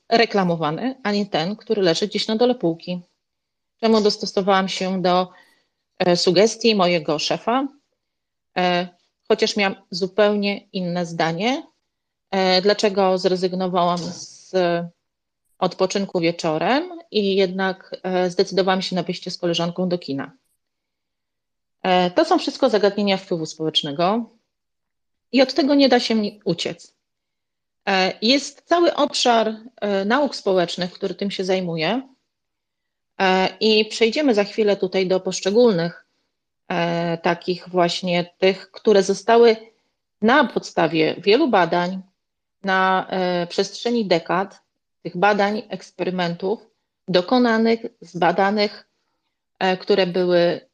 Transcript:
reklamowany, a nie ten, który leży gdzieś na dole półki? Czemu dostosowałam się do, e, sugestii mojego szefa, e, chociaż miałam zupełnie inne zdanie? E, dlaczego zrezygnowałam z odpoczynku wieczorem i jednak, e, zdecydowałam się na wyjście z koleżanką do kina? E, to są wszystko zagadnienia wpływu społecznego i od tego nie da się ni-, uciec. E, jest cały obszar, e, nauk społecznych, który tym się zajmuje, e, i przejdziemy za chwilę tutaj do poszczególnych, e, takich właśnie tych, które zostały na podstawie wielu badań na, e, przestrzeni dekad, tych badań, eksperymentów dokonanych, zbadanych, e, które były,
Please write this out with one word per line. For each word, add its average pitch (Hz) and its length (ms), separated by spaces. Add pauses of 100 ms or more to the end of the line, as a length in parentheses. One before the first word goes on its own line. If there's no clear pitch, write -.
reklamowany, 190 920
a 208 100
nie 208 140
ten, 185 300
który 208 260
leży 175 240
gdzieś 196 220
na 220 80
dole 247 180
półki? 175 460 (800)
Czemu 220 200
dostosowałam 196 680
się 185 340
do, 180 260 (680)
e, 180 180
sugestii 208 580
mojego 175 440
szefa, 233 500 (920)
e, 180 300 (400)
chociaż 214 280
miałam 196 200 (140)
zupełnie 202 680 (140)
inne 175 340
zdanie? 170 600 (640)
E, 185 320
dlaczego 196 560
zrezygnowałam 180 800
z - 540 (1080)
odpoczynku 190 640
wieczorem 170 680 (200)
i 196 260
jednak, 190 640
e, 185 280
zdecydowałam 185 520
się 180 140
na 175 60
wyjście 180 280
z - 80
koleżanką 175 500
do 180 100
kina? - 340 (1500)
E, 180 280
to 311 140
są 349 140
wszystko 262 320
zagadnienia 202 460
wpływu 170 300
społecznego 160 840 (1000)
i 269 100
od 262 120
tego 285 200
nie 277 140
da 240 120
się 233 140
ni-, 208 300
uciec. - 520 (920)
E, 190 240 (100)
jest 269 400
cały 339 320
obszar, 233 600 (260)
e, 196 240
nauk 254 320
społecznych, 180 560
który 190 220
tym 202 160
się 190 140
zajmuje, 180 580 (1160)
e, 190 280 (120)
i 214 240
przejdziemy 226 500
za 202 100
chwilę 202 320
tutaj 190 320
do 185 120
poszczególnych, 190 840 (600)
e, 170 500
takich 180 500
właśnie 175 720
tych, 190 320
które 202 320
zostały 220 540 (640)
na 254 220
podstawie 160 760
wielu 247 300
badań 180 540 (600)
na, 190 480
e, 180 360
przestrzeni 214 600
dekad, 180 560 (400)
tych 165 140
badań, 202 520
eksperymentów 180 1000 (420)
dokonanych, 226 720 (200)
zbadanych, 196 880 (680)
e, 185 180
które 190 300
były, 175 540 (140)